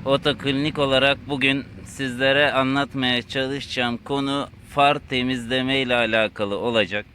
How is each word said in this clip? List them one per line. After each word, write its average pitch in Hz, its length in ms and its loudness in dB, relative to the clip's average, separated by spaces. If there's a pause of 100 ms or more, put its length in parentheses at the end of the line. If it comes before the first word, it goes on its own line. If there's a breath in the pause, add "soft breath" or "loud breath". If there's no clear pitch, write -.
Otoklinik 139 720 0
olarak 135 400 2 (100)
bugün 139 360 0 (200)
sizlere 135 680 2
anlatmaya 131 720 0
çalışacağım 131 800 -4
konu 139 440 -4 (220)
far 143 280 4
temizleme 131 800 -2
ile 123 140 0
alakalı 110 640 0
olacak. 104 560 0